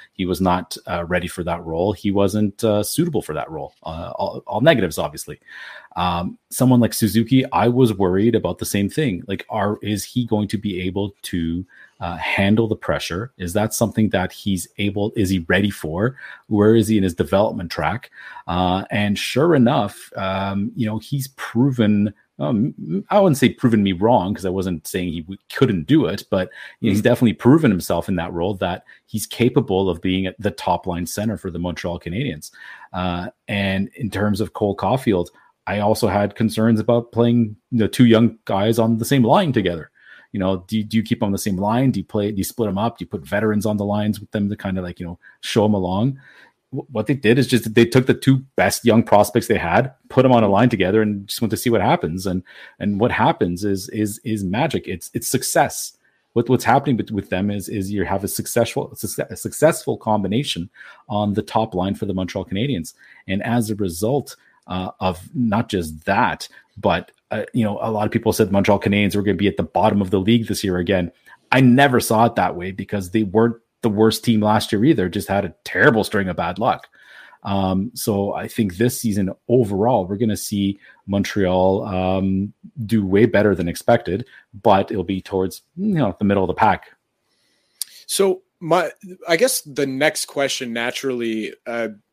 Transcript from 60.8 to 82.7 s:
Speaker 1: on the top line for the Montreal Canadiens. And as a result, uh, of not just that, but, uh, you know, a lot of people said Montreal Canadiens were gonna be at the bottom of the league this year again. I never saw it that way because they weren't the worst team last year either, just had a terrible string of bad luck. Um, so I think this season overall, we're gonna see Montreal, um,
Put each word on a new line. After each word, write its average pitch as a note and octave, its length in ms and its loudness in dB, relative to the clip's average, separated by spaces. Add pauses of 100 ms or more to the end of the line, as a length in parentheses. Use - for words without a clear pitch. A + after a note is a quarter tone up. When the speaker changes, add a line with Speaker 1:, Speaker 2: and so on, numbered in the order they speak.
Speaker 1:
on G#2 280 -2
the G#2 80 0
top A2 320 -2
line F#2 180 0
for - 140 -6
the G2 80 -4
Montreal F#2+ 280 -4
Canadiens. G2 520 -4 (320)
And G2 160 -4
as A2+ 260 0
a G#2+ 60 -4
result, G#2 600 -4 (320)
uh, F#2 320 -6
of F2+ 340 -6
not A#2 360 0
just D#2 360 -4
that, G2 420 0 (300)
but, F#2 340 0 (200)
uh, A2 120 -4 (100)
you A#2+ 100 0
know, G2+ 180 -4
a A2+ 100 -4
lot G#2+ 140 -2
of G#2 60 -4
people G#2+ 220 2
said G2+ 180 2
Montreal G2 280 4
Canadiens G2+ 360 0
were G2+ 60 0
gonna G2 160 0
be G2+ 100 0
at F#2 100 0
the G2 60 0
bottom G2+ 380 2
of F#2 80 -4
the G2 100 0
league A2+ 280 2
this - 160 -4
year F2+ 140 0
again. F2+ 340 0 (400)
I C3 100 4
never B2+ 380 6
saw A2+ 260 4
it A2+ 100 0
that F2+ 200 0
way F2+ 160 -8
because F#2+ 400 -6
they A2 120 2
weren't A2 340 2 (240)
the A#2 80 0
worst G#2+ 340 2
team A2 180 2
last G#2+ 300 2
year G#2 140 2
either, A2 240 4
just G2 180 -6
had G2 180 0
a E2 80 -10 (100)
terrible A2 400 4
string G2 260 -2
of E2+ 80 -6
bad F2+ 200 -4
luck. G#2+ 300 -2 (560)
Um, F#2+ 500 -2
so G2+ 400 -2
I G2+ 140 -8
think F#2+ 300 -4
this B2 220 0
season G2+ 300 -2 (200)
overall, A2 560 2
we're G2 100 -6
gonna G#2+ 220 0
see G2+ 420 -2 (280)
Montreal, F#2+ 760 2
um, F#2+ 680 -2 (320)